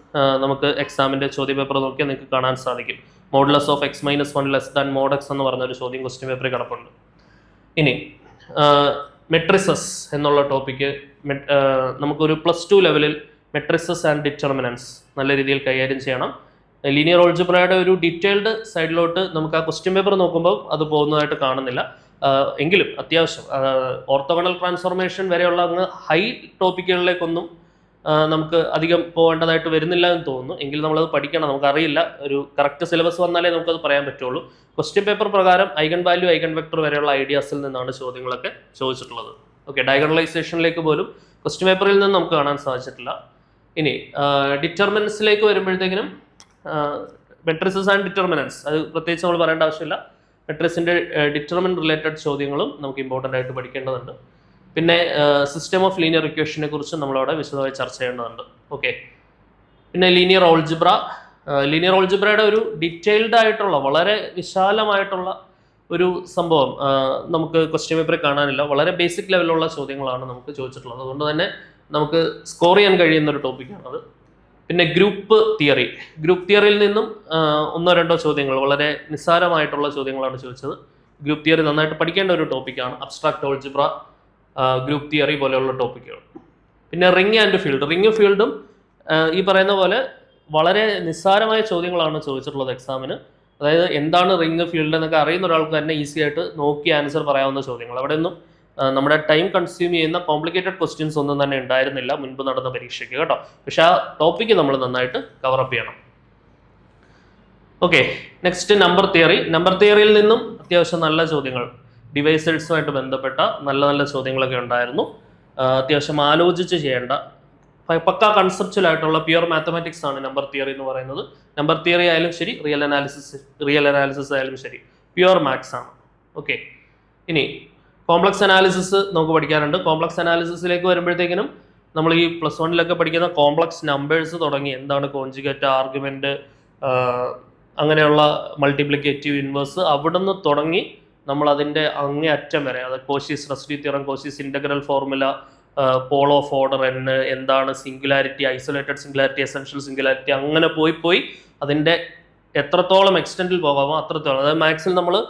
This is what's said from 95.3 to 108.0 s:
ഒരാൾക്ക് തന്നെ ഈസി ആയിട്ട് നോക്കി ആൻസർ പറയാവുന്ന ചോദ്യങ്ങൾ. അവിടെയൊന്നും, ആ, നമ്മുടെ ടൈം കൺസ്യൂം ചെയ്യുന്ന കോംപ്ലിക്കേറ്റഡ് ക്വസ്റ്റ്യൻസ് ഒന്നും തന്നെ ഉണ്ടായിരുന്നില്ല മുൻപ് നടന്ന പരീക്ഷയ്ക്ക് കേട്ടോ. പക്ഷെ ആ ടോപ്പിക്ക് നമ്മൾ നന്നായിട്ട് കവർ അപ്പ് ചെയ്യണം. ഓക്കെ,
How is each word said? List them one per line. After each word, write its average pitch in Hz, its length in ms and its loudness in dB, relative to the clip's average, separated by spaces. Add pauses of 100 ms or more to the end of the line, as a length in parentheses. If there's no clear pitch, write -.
ഒരാൾക്ക് 160 300 2
തന്നെ 151 160 -2
ഈസി 147 260 -4
ആയിട്ട് 147 360 -2
നോക്കി 147 340 -2
ആൻസർ 147 340 0
പറയാവുന്ന 135 380 0
ചോദ്യങ്ങൾ. 120 380 -8
അവിടെയൊന്നും, 156 380 -2 (420)
ആ, 135 100 0
നമ്മുടെ 147 400 2
ടൈം 160 180 4
കൺസ്യൂം 175 440 -2
ചെയ്യുന്ന 165 260 0
കോംപ്ലിക്കേറ്റഡ് 175 640 -2
ക്വസ്റ്റ്യൻസ് 156 400 -2
ഒന്നും 143 240 0
തന്നെ 139 140 0
ഉണ്ടായിരുന്നില്ല 131 560 0
മുൻപ് 135 340 -6
നടന്ന 131 220 -2
പരീക്ഷയ്ക്ക് 123 460 -10
കേട്ടോ. 143 200 0
പക്ഷെ - 460 -4
ആ 170 400 4
ടോപ്പിക്ക് 214 320 2
നമ്മൾ 139 240 4
നന്നായിട്ട് 127 460 -2 (200)
കവർ 131 160 2
അപ്പ് 123 140 -2
ചെയ്യണം. 113 200 -6 (1900)
ഓക്കെ, 147 260 4 (340)